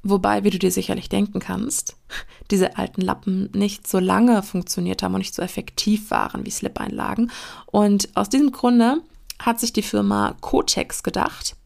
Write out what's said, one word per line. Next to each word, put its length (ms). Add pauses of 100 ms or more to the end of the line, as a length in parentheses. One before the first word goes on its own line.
Wobei, 420
wie 60
du 80
dir 140
sicherlich 380
denken 300
kannst, 580 (540)
diese 260
alten 240
Lappen 520
nicht 320
so 140
lange 440
funktioniert 600
haben 100
und 60
nicht 160
so 60
effektiv 680
waren 360
wie 60
Slip-Einlagen. 800 (340)
Und 500
aus 140
diesem 240
Grunde 480 (360)
hat 220
sich 140
die 80
Firma 580
Kotex 640
gedacht 640